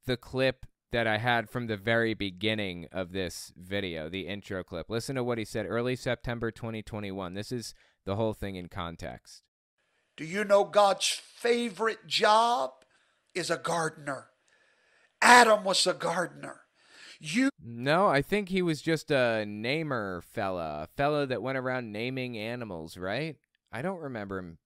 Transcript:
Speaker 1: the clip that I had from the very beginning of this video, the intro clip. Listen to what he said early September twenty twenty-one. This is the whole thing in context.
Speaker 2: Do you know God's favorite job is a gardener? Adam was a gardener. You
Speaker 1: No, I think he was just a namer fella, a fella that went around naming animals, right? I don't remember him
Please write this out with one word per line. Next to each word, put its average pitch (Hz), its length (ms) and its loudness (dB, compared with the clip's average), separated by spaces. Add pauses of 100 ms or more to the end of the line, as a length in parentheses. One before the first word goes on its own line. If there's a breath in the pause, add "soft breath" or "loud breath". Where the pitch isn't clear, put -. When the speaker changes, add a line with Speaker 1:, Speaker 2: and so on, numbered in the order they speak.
Speaker 1:
the 127 120 0
clip 131 500 -2 (240)
that 117 160 2
I 107 100 2
had 117 320 0
from 120 160 -6
the 110 120 -2
very 113 360 2
beginning 98 760 -4
of 90 200 -6
this 92 460 -6
video, 90 520 -6
the 90 180 -6
intro 95 360 -8
clip. 82 280 -10
Listen 117 240 -4
to 127 80 -2
what 120 160 -2
he 107 60 -4
said 107 220 -4
early 120 280 -2
September 117 560 -4
twenty 113 320 -8
twenty-one. 98 500 -8
This 101 180 -8
is 120 220 -8 (320)
the 98 100 -2
whole 110 180 0
thing 98 220 -8
in 90 120 -12
context. 85 760 -12 (760)
Speaker 2:
Do 147 80 -10
you 190 180 -2
know 202 220 6
God's 196 420 4
favorite 226 1000 -2
job 214 680 4 (600)
is 170 160 -6
a 165 80 0
gardener? 156 680 -4 (960)
Adam 226 420 10
was 185 240 2
a 180 60 2
gardener. 147 680 -4 (580 loud breath)
You 214 300 2 (140)
Speaker 1:
No, 139 440 2
I 143 140 4
think 196 280 -2
he 185 120 2
was 160 200 0
just 160 300 0
a 117 340 4
namer 110 760 -4
fella, 85 640 -4
a - 120 -10
fella 143 300 0
that 123 160 -4
went 131 160 -4
around 127 340 -4
naming 123 460 -6
animals, 104 600 -8
right? 117 400 -4 (340)
I 113 100 -8
don't 175 200 -6
remember 107 360 -6
him 85 280 -10